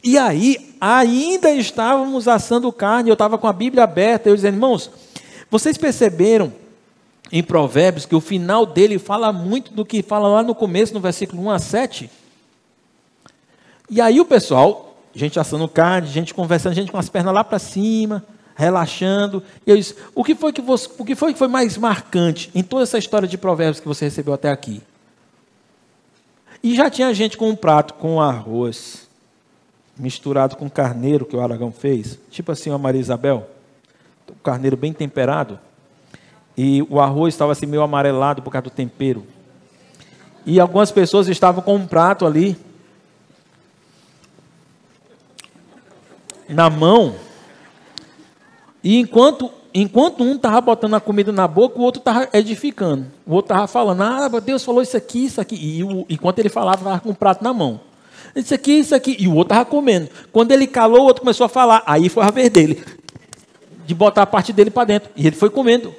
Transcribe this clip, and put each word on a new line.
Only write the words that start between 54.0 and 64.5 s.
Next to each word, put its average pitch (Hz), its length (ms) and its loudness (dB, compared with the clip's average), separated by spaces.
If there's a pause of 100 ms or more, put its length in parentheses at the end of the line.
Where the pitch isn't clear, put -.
"Ah, 262 260 -2 (120)
Deus 254 240 -4
falou 247 180 2
isso 247 160 -4
aqui, 233 280 -4
isso 240 160 -6
aqui." 196 140 -8
E 156 280 -6
o, 190 260 -6
enquanto 175 300 -2
ele 208 100 0
falava, 190 340 -2
tava 190 160 -4
com 226 100 -8
o 196 60 -4
prato 196 280 0
na 254 100 -2
mão. 139 260 -4 (560)
"Isso 277 180 -4
aqui, 285 260 2
isso 285 160 2
aqui." 262 240 0
E 190 80 2
o 165 80 2
outro 170 140 4
tava 226 160 4
comendo. 233 440 0 (220)
Quando 233 200 4
ele 269 160 4
calou, 240 340 6
o 277 40 4
outro 262 160 6
começou 247 240 2
a 214 40 -2
falar. 233 360 4
Aí 160 240 2
foi 214 140 0
a 208 80 4
vez 247 180 2
dele, 180 340 4 (1000)
de 160 80 -6
botar 202 300 4
a 190 40 4
parte 202 260 -2